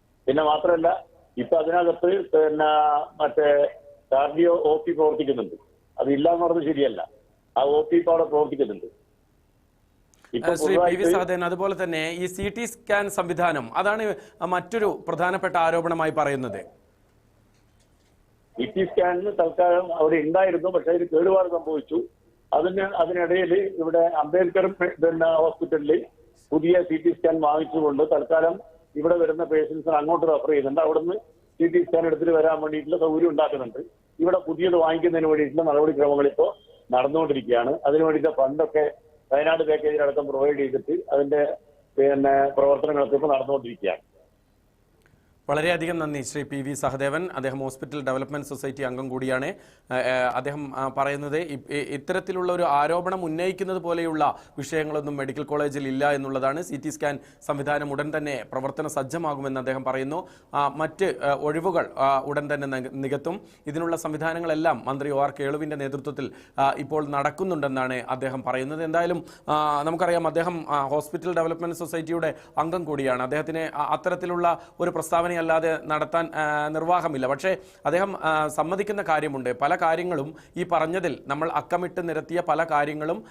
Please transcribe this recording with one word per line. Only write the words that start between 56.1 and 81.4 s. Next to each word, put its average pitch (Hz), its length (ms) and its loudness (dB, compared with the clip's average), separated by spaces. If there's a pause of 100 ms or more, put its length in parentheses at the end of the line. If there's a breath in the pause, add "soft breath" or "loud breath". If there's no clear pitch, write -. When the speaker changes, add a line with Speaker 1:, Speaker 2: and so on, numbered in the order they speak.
Speaker 2:
എന്നുള്ളതാണ്. 135 520 -2
സി 143 120 -10
ടി 147 140 -8
സ്കാൻ 143 300 -4 (260 loud breath)
സംവിധാനം 147 460 -2
ഉടൻ 147 260 -4
തന്നെ 143 340 -6
പ്രവർത്തന 135 360 -4
സജ്ജമാകുമെന്ന് 139 720 -4
അദ്ദേഹം 131 240 -4
പറയുന്നു. 135 440 -4 (260 loud breath)
ആ, 143 140 2
മറ്റ്, 156 460 -2 (100)
ആ, 143 100 2
ഒഴിവുകൾ, 156 640 -2
ആ, 135 220 2
ഉടൻ 147 340 -4
തന്നെ 139 140 -4
നിക-, 131 260 -6
നികത്തും. 139 480 -6 (260 loud breath)
ഇതിനുള്ള 165 280 -4
സംവിധാനങ്ങളെല്ലാം 160 880 -2
മന്ത്രി 139 240 -4
ഒ 139 140 0
ആർ 139 160 -2
കേളുവിൻ്റെ 151 360 -4
നേതൃത്വത്തിൽ, 139 560 -8 (280 loud breath)
ആ, 139 180 2
ഇപ്പോൾ 147 320 -4
നടക്കുന്നുണ്ടെന്നാണ് 143 840 -2
അദ്ദേഹം 127 500 -6
പറയുന്നത്. 131 400 -4
എന്തായാലും, 165 420 -2 (240 loud breath)
ആ, 151 320 0
നമുക്കറിയാം 170 460 0
അദ്ദേഹം, 165 420 -2
ആ, 139 180 0
ഹോസ്പിറ്റൽ 151 480 -4
ഡെവലപ്മെന്റ് 165 400 -4
സൊസൈറ്റിയുടെ 160 580 -4 (240 loud breath)
അംഗം 170 260 -2
കൂടിയാണ്. 135 400 -2
അദ്ദേഹത്തിന് 151 360 -4
അ-, 160 160 -6
അത്തരത്തിലുള്ള 175 840 -2 (200 loud breath)
ഒരു 175 100 0
പ്രസ്താവനയല്ലാതെ 170 460 0 (500)
നടത്താൻ, 156 500 -2
ആ, 151 320 -2
നിർവാഹമില്ല. 160 600 0
പക്ഷേ 165 300 -2 (280 loud breath)
അദ്ദേഹം, 185 380 0
ആ, 156 240 2
സമ്മതിക്കുന്ന 190 540 -2
കാര്യമുണ്ട്. 143 580 -2
പല 147 160 2
കാര്യങ്ങളും 165 600 -2 (220 loud breath)
ഈ 175 60 -4
പറഞ്ഞതിൽ 170 640 -2
നമ്മൾ 151 220 -2